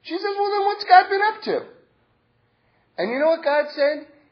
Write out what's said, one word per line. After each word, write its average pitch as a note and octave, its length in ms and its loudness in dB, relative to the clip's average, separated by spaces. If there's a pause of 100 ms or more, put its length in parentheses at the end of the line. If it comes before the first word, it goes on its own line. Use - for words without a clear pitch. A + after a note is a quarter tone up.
She D#4 140 -12
says, G4+ 220 -6
"Well, G4+ 140 -2
then G4+ 140 -2
what's G4+ 180 -4
God F#4 260 6
been G4 120 0
up G#4+ 220 -2
to?" D3+ 220 -6 (1300)
And F#3 120 -4
you B3+ 100 -4
know D#4 80 2
what D#4+ 160 0
God D4 300 0
said? D4 320 -2 (260)